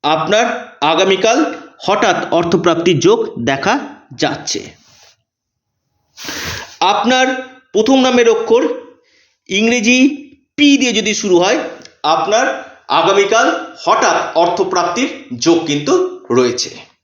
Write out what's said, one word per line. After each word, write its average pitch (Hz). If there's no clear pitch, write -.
আপনার 165
আগামীকাল 190
হঠাৎ 196
অর্থপ্রাপ্তির 170
যোগ 180
দেখা 139
যাচ্ছে। -
আপনার 214
প্রথম 262
নামের 247
অক্ষর 226
ইংরেজি 226
"পি" 285
দিয়ে 247
যদি 208
শুরু 185
হয়, 202
আপনার 170
আগামীকাল 196
হঠাৎ -
অর্থপ্রাপ্তির 180
যোগ 165
কিন্তু 147
রয়েছে। 123